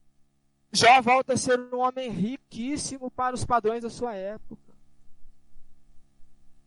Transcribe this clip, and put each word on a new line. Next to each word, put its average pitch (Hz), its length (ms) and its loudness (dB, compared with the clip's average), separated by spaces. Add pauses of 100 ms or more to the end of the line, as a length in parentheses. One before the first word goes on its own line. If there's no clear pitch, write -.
(720)
Jó 254 300 8
volta 254 320 2
a 240 40 2
ser 247 220 2
um 247 200 -6
homem 254 320 -2
riquíssimo 254 1000 -6
para 254 240 -4
os 247 100 -4
padrões 233 380 0
da 226 80 -8
sua 240 240 -8
época. 202 580 -10 (2000)